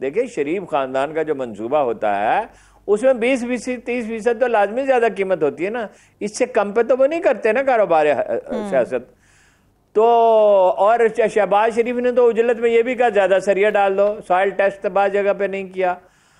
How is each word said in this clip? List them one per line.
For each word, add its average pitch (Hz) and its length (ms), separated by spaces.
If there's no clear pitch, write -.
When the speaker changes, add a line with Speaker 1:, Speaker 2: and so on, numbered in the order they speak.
Speaker 1:
देखिए, 143 260
शरीफ 160 360
खानदान 139 500
का 160 100
जो 151 120
मंसूबा 120 440
होता 107 340
है, 135 360
उसमें 233 320
बीस 240 260
फीसद, 247 400
तीस 240 220
फीसद 226 320
तो 247 80
लाजमी 220 380
ज्यादा 247 240
कीमत 190 340
होती 139 200
है 190 60
ना, 220 200
इससे 208 240
कम 208 260
पे 226 120
तो 254 120
वो 262 100
नहीं 330 160
करते 220 320
ना 269 100
कारोबार, 190 420
अ, 127 280
अ, - 220
Speaker 2:
हम्म। 208 140
Speaker 1:
सियासत। 123 380
तो 214 80
और 226 400
श-, 220 180
शहबाज 208 480
शरीफ 233 200
ने 247 160
तो 240 160
उजलत 233 300
में 233 120
ये 233 140
भी 247 120
कहा, 240 140
"ज्यादा 190 300
सरिया 196 300
डाल 196 260
दो", 208 260
सॉइल 190 300
टेस्ट 196 300
तो 208 80
बाज़ 196 220
जगह 202 220
पे 190 140
नहीं 190 220
किया, 180 280